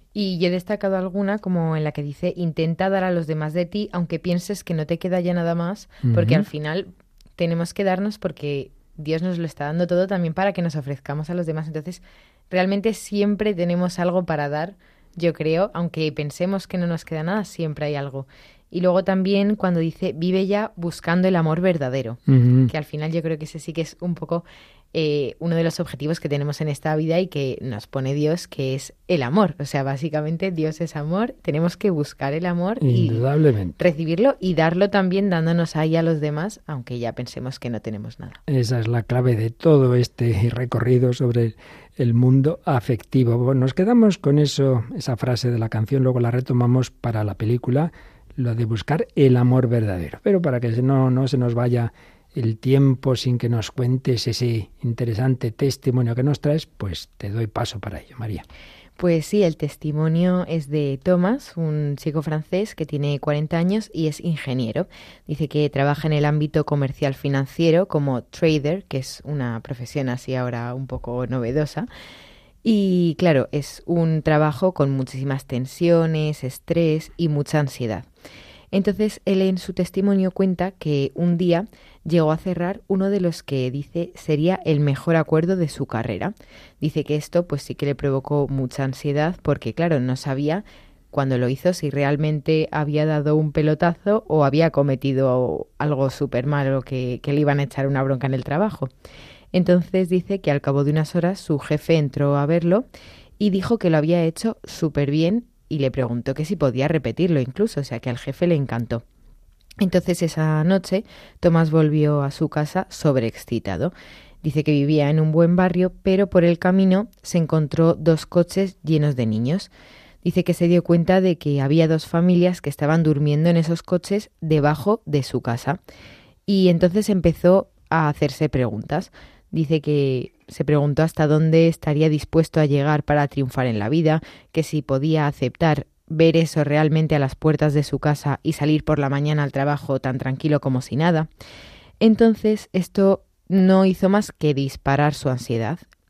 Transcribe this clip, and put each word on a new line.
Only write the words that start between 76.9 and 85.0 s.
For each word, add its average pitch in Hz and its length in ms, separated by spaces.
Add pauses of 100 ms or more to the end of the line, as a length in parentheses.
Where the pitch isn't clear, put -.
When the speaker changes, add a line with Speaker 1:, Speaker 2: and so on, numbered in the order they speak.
Speaker 1:
y 170 120
mucha 147 320
ansiedad. 123 440 (680)
Entonces, 196 520
él 190 180
en 185 160
su 185 160
testimonio 190 580
cuenta 185 400
que 143 420
un 170 240
día 175 280 (380)
llegó 160 280
a 160 40
cerrar 175 520
uno 190 220
de 202 100
los 175 240
que 131 260
dice 165 460
sería 160 480
el 147 160
mejor 147 340